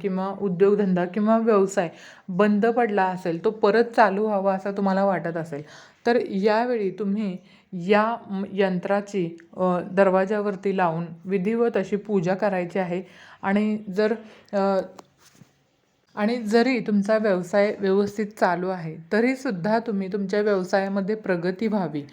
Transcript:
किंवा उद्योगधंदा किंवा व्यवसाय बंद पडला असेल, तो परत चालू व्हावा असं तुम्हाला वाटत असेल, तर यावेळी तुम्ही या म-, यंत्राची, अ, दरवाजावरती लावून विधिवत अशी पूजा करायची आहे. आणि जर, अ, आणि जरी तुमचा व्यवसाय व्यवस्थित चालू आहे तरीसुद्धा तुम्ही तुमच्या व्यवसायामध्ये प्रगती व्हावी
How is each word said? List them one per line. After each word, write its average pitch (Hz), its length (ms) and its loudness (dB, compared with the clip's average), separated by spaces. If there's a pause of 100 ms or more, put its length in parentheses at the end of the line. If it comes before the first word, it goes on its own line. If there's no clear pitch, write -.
किंवा 190 400 -4
उद्योगधंदा 190 640 2
किंवा 214 320 2
व्यवसाय 196 520 2 (400)
बंद 208 360 2
पडला 226 380 2
असेल, 180 400 -2
तो 220 80 0
परत 220 320 4
चालू 214 420 2
व्हावा 196 300 0
असं 196 160 -6
तुम्हाला 196 340 0
वाटत 170 320 -2
असेल, 160 260 -8 (420)
तर 240 140 2 (100)
यावेळी 214 600 0
तुम्ही 196 480 -4 (360)
या 208 440 2 (120)
म-, 196 220 -6
यंत्राची, 190 880 -2 (200)
अ, 180 220 2 (120)
दरवाजावरती 190 880 2
लावून 170 280 0 (200)
विधिवत 220 520 0
अशी 190 180 -2
पूजा 196 400 0
करायची 190 440 -2
आहे. 185 240 -4 (380)
आणि 214 360 0 (180)
जर, 214 180 2 (400)
अ, 196 280 0 (1300)
आणि 214 200 -2
जरी 233 440 2
तुमचा 208 380 2
व्यवसाय 202 640 0
व्यवस्थित 202 460 0 (140)
चालू 180 300 0
आहे 165 280 -8 (140)
तरीसुद्धा 226 680 0
तुम्ही 202 340 -4
तुमच्या 202 280 -2
व्यवसायामध्ये 196 760 0
प्रगती 185 520 -2
व्हावी 165 460 -2